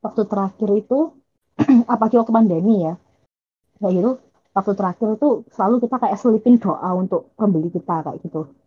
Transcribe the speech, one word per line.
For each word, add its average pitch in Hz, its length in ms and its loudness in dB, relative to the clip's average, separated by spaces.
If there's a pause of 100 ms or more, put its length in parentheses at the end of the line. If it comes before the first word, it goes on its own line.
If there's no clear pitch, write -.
waktu 214 260 -4
terakhir 196 380 -4 (140)
itu," 262 160 -2 (580)
<clears throat> 247 360 4
apalagi 226 280 0
waktu 226 180 -2
pandemi 202 360 2 (120)
ya, 165 60 -4 (840)
kayak 190 200 -2
gitu, 220 120 0 (440)
waktu 196 240 -2
terakhir 190 280 -4 (100)
itu 294 100 0 (280)
selalu 208 200 0 (100)
kita 240 180 -4
kayak 202 180 -2
selipin 240 420 4
doa 185 260 -4 (120)
untuk 185 200 -2 (180)
pembeli 175 380 0
kita 170 180 -4 (100)
kayak 135 200 -10
gitu. 160 160 -8 (260)